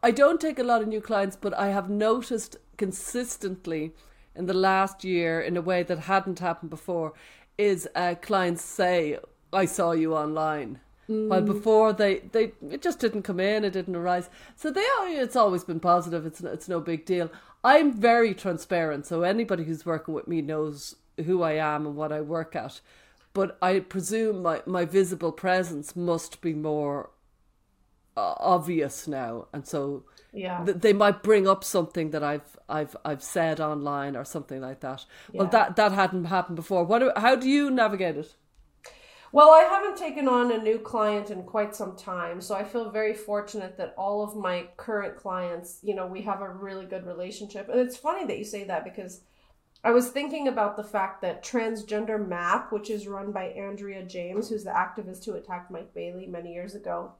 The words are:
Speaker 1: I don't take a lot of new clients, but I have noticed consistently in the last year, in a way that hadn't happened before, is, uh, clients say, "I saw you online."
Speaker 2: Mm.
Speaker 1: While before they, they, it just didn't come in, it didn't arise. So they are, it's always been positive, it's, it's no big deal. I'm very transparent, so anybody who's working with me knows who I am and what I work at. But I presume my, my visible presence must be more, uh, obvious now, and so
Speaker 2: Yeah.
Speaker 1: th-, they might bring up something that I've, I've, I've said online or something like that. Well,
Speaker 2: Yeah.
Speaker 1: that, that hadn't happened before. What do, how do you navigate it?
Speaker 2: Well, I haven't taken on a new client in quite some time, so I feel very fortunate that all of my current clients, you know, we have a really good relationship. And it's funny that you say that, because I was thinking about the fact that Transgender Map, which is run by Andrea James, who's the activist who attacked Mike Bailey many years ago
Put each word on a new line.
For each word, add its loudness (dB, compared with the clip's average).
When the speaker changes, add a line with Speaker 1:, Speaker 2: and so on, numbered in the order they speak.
Speaker 1:
I 6
don't 6
take -2
a 0
lot 4
of -2
new -2
clients, 0
but -4
I 0
have -2
noticed 0
consistently -6
in -6
the -2
last 2
year, 0
in -2
a -2
way 0
that -2
hadn't 0
happened -4
before, -4
is, 2
uh, 0
clients 0
say, 0
"I 4
saw 0
you 2
online." -2
Speaker 2:
Mm. -2
Speaker 1:
While 4
before 4
they, 2
they, 2
it -8
just 0
didn't 0
come -4
in, 2
it 0
didn't -4
arise. 0
So -4
they 0
are, -2
it's -2
always 4
been -6
positive, 2
it's, -10
it's -8
no -2
big -6
deal. 0
I'm 8
very 4
transparent, -2
so -2
anybody 0
who's -6
working -4
with -6
me -2
knows -6
who 2
I 2
am 0
and -8
what -4
I -4
work -6
at. -8
But 0
I 4
presume -2
my, 0
my 0
visible 2
presence -2
must -2
be -2
more, -2
uh, 0
obvious 0
now, -8
and -10
so -4
Speaker 2:
Yeah. -6
Speaker 1:
th-, 0
they 6
might 4
bring 6
up 4
something -2
that -2
I've, -4
I've, -4
I've -4
said 0
online -2
or -8
something -10
like -10
that. -10
Well, 2
Speaker 2:
Yeah. -2
Speaker 1:
that, 4
that 4
hadn't 0
happened -2
before. 0
What 2
do, 4
how 6
do -2
you 2
navigate 0
it? -10
Speaker 2:
Well, 12
I 12
haven't 0
taken -2
on 4
a 0
new 2
client -2
in -8
quite -4
some -8
time, -8
so -6
I -4
feel -6
very 0
fortunate -6
that -8
all -2
of -8
my -4
current -6
clients, -8
you -2
know, -4
we -10
have -6
a -8
really -12
good -10
relationship. -12
And 0
it's 0
funny -4
that -4
you -8
say -10
that, -6
because -14
I 4
was 6
thinking -4
about 0
the -8
fact -4
that -4
Transgender -4
Map, -2
which -6
is -6
run -8
by -6
Andrea -12
James, -8
who's -6
the -10
activist -6
who -8
attacked -12
Mike -14
Bailey -10
many -12
years -12
ago -8